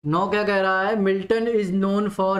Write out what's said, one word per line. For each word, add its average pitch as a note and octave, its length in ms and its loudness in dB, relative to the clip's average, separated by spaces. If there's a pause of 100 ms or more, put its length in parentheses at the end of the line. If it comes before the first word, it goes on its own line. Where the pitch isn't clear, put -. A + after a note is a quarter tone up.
नौ F3 240 0
क्या G#3 140 0
कह G3 180 0
रहा F#3+ 220 0
है? G#3+ 120 0
"Milton G3 540 0
is G#3 260 0
known G3 340 0
for F#3+ 300 -2